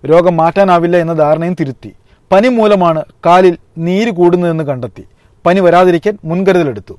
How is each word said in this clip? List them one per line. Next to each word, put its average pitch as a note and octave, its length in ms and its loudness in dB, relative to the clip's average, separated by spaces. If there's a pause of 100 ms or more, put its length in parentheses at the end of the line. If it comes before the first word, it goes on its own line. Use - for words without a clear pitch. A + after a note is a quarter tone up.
രോഗം E3+ 340 2
മാറ്റാനാവില്ല E3+ 600 0
എന്ന E3 160 -2
ധാരണയും D#3 400 -2
തിരുത്തി. C3+ 380 -10 (400)
പനി G#3+ 180 2
മൂലമാണ് G3 540 0 (200)
കാലിൽ F3+ 320 4 (220)
നീര് F#3 340 -4
കൂടുന്നതെന്ന് E3+ 520 0
കണ്ടെത്തി. B2+ 400 -10 (420)
പനി F3+ 140 0
വരാതിരിക്കാൻ F3 640 2
മുൻകരുതലെടുത്തു. D#3+ 760 -2